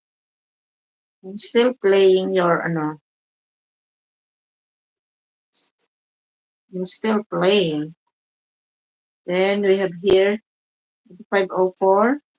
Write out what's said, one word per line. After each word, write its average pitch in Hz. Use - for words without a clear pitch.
still 240
playing 190
your, 175
ano, 156
you're 185
still 214
playing. 170
Then 190
we 190
have 190
here 196
twenty-five 196
oh 185
four, 208